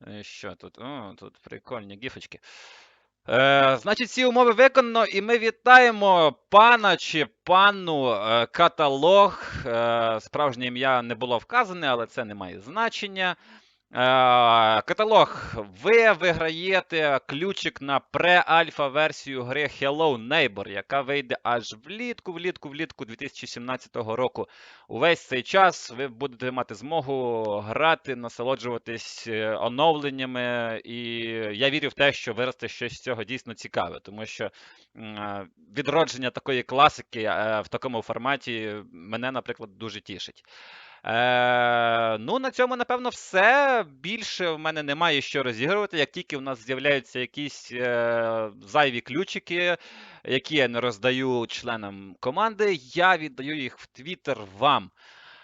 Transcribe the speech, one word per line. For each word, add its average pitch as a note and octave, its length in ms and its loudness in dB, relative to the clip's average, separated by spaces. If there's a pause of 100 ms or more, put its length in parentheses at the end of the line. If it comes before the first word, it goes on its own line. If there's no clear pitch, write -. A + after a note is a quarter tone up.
Е, G#2 160 -16
що F#2+ 320 -16
тут? - 240 -20
О, A#2+ 380 -14
тут - 240 -20
прикольні G#2+ 600 -14
гіфочки. - 360 -16 (920)
Е, C3+ 520 4
значить, G#3+ 260 -2
всі B3+ 180 0
умови A#3+ 260 4
виконано, A#3 540 4
і G3 160 -2
ми A#3 160 2
вітаємо G#3+ 1000 6 (140)
пана G#3+ 480 8
чи D3+ 280 -2 (180)
панну, F3 680 4
е, A2+ 340 2
каталог. E3+ 1000 4 (220)
Е, A#2 560 0
справжнє C3 440 -4
ім'я B2 360 0
не A#2 140 -6
було B2 220 -2
вказане, F#3 500 -2
але A#2 180 0
це A#2+ 200 -8
не G#2 100 -12
має F#2 240 -12
значення. F#3+ 760 -6 (560)
Е, A#2 60 -10 (840)
каталог, G#3 760 2 (280)
ви A3 280 6
виграєте E3 1160 0
ключик E3+ 540 -6
на C#3 200 -2 (120)
пре-альфа D#3+ 800 2
версію C#3 520 -2
гри C3 200 -4
Hello C#3 640 -2
Neighbor, A2 420 -2
яка G2+ 320 -4
вийде C3 420 -4
аж A2+ 320 -4 (100)
влітку, A3 480 -12
влітку, E3+ 360 -8
влітку C#3+ 360 -10
дві A2+ 100 -14
тисячі C3 320 -14
сімнадцятого A#2+ 680 -8
року. A#2+ 320 -2 (400)
Увесь D3+ 400 0
цей B2+ 160 -4
час F#3+ 480 2
ви C3 160 -8
будете B2+ 440 -8
мати B2 240 -8
змогу B2+ 680 -4 (160)
грати, B2+ 560 -2
насолоджуватись, A#2+ 1120 -8
е, A2 280 -4
оновленнями, B2+ 1300 -2
і A#2 320 -10 (360)
я C3 160 0
вірю C#3+ 200 -2
в - 40 -12
те, C#3 200 2
що - 200 -8
виросте A#2+ 340 -6
щось A#2+ 260 -10
з - 80 -20
цього A2+ 220 -6
дійсно A#2 300 -12
цікаве, F2+ 460 -8
тому G#2+ 260 -14
що, G#2+ 260 -8 (440)
м, G#2+ 220 -16
е, G2+ 300 -8 (300)
відродження C3+ 520 -2
такої B2+ 340 -4
класики, B2+ 580 0
е, G#2+ 400 -2
в - 60 -8
такому A#2+ 340 -6
форматі A2+ 720 -6 (160)
мене, A2 400 -8
наприклад, G#2+ 460 -10
дуже G#2 240 -12
тішить. - 420 -16 (640)
Е, A#2+ 1120 2
ну, D#3+ 220 -2
на C4 120 -6
цьому, B3+ 240 0
напевно, B3 340 -2
все. A#3 800 2
Більше F3+ 600 -6
в D#3 100 -4
мене D#3 240 -4
немає D3 380 0
що C#3 220 -2
розігрувати. D#3 540 -2
Як C#3+ 140 0
тільки F3+ 260 -10
в C3 40 -10
нас B2+ 240 -10
з'являються C3 540 -2
якісь, C3+ 520 -10
е, A#2 800 -2 (120)
зайві A#2+ 400 0
ключики, F3 760 -4 (460)
які C3 320 -4
я C3+ 120 4
не A#2+ 120 -4
роздаю B2 680 -2
членам G2 720 -10
команди, G3 600 -2
я E3+ 380 2
віддаю D3 400 -8
їх B2+ 200 -8
в - 100 -20 (120)
Twitter C3 460 -8 (120)
вам. A#2 340 2 (520)